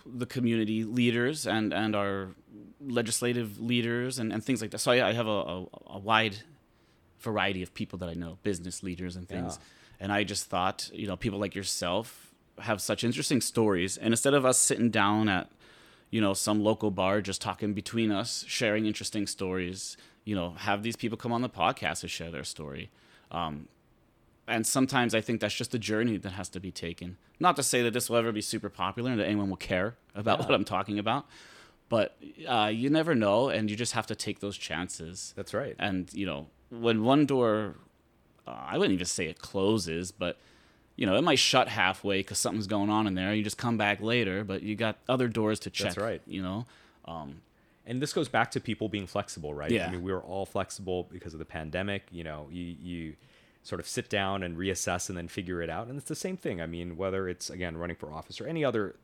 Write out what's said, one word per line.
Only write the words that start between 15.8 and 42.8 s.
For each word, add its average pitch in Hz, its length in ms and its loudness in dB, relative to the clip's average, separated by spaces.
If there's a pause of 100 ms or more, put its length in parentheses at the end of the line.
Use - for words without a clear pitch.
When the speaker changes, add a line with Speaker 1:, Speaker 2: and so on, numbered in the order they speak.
Speaker 1:
you 110 100 2
know, 98 120 4
some 107 300 2
local 107 280 4
bar 95 300 2
just 95 200 -4
talking 104 320 -2
between 110 380 0
us, 104 360 -2
sharing 110 380 2
interesting 104 420 -2
stories, 92 720 -4 (260)
you 107 120 -2
know, 87 160 -2
have 101 320 0
these 113 120 -2
people 113 220 -4
come 117 140 -4
on 117 100 0
the 127 80 -2
podcast 87 520 0
to 87 60 -8
share 85 240 -8
their 71 120 -6
story. 76 460 -10 (420)
Um, 78 360 -4 (800)
and 113 180 2
sometimes 131 480 2
I 110 80 4
think 110 200 -2
that's 104 120 0
just - 220 -4
a 120 40 0
journey 107 380 0
that 95 140 -6
has 92 180 -8
to 92 100 -10
be 90 120 -8
taken. 87 460 -8 (220)
Not 180 180 4
to 139 60 2
say 123 200 4
that 117 100 4
this 120 160 0
will 117 80 4
ever 117 140 4
be 107 100 -2
super 104 280 -4
popular 98 420 -2
and 113 80 2
that 98 80 2
anyone 101 220 2
will 92 80 -2
care 98 380 0 (200)
about 104 240 2
Speaker 2:
Yeah. 104 60 -2
Speaker 1:
what 135 100 4
I'm 101 100 4
talking 101 320 0
about, 110 300 0 (600)
but, 110 300 2 (300)
uh, 107 260 4
you 120 160 0
never 160 260 4
know, 113 340 6
and 104 200 0
you 104 60 -2
just 113 180 -2
have 113 140 -2
to 107 80 -6
take - 240 -6
those 101 180 -6
chances. 85 800 -8
Speaker 2:
That's - 160 -8
right. 123 240 -2
Speaker 1:
And, 90 360 -2
you 101 120 -4
know, 76 220 -6 (240)
when 117 320 2
one 139 240 8
door, 110 480 2 (720)
uh, 62 40 -10
I 67 280 -6
wouldn't 185 160 4
even 90 100 0
say 87 220 -2
it 80 120 -10
closes, 92 720 0
but, - 280 -4 (560)
you - 100 0
know, 95 100 6
it 120 60 6
might 156 180 4
shut - 300 4
halfway 98 540 2
'cause - 160 -6
something's 104 280 -2
going 101 220 0